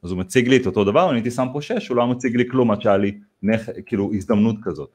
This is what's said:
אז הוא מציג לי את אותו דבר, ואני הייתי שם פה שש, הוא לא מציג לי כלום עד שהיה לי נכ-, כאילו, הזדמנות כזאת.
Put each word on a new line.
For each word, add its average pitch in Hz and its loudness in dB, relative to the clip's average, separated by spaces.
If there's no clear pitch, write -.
אז 87 -8
הוא 92 -4
מציג 120 0
לי 131 6
את 123 2
אותו 107 0
דבר, 113 2
ואני 147 0
הייתי 113 -4
שם 127 -4
פה 147 -6
שש, 226 -6
הוא 123 -2
לא 120 2
מציג 127 -2
לי 123 2
כלום 123 2
עד 104 -2
שהיה 101 4
לי 101 0
נכ-, 107 -2
כאילו, 101 -2
הזדמנות 104 0
כזאת. 73 -8